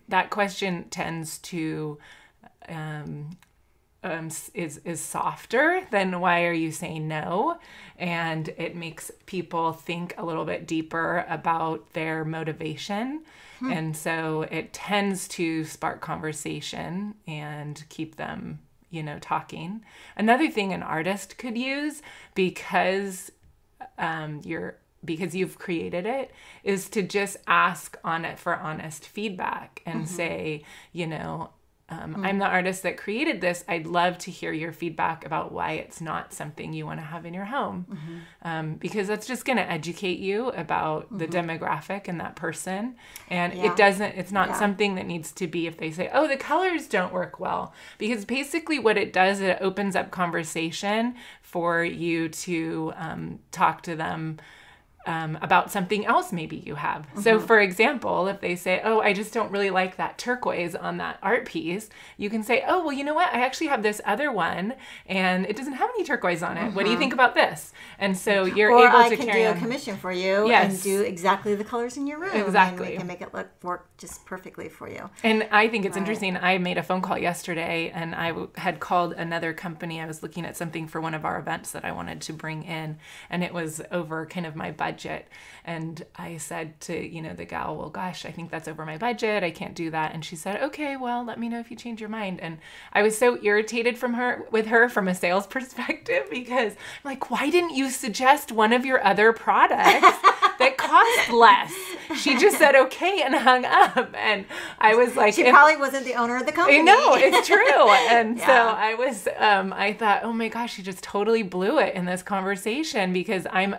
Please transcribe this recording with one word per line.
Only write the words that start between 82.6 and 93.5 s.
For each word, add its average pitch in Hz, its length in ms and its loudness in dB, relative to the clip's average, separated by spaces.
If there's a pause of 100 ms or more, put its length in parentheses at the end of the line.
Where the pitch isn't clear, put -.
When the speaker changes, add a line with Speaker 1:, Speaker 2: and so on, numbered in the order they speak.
Speaker 1:
in, 160 360 -10 (300)
and 175 140 -2
it - 100 -6
was 160 280 -6 (100)
over 160 340 -6
kind 170 200 -8
of 151 100 -10
my 165 160 -8
budget. 156 220 -4 (720)
And 160 400 -10 (120)
I 170 200 -12
said 160 440 -10
to, 175 140 -8
you 160 260 -8
know, 165 120 -10
the 170 120 -12
gal, 165 300 -8
"Well, - 140 -10
gosh, 185 380 -10
I 160 40 -12
think 170 200 -12
that's 160 160 -10
over 156 180 -10
my 156 120 -10
budget. 214 460 -2
I 170 60 -2
can't 185 240 -10
do 165 160 -6
that." 156 240 -2
And 160 100 -10
she 175 120 -12
said, 190 260 -6
"Okay, 302 360 -4
well, 240 260 -4
let 233 160 -10
me 233 100 -6
know 233 100 -6
if 233 120 -12
you 226 60 -14
change 226 220 -12
your 214 120 -8
mind." 202 300 -6
And 165 180 -10 (320)
I 208 100 4
was 214 160 4
so 247 240 4
irritated 220 560 2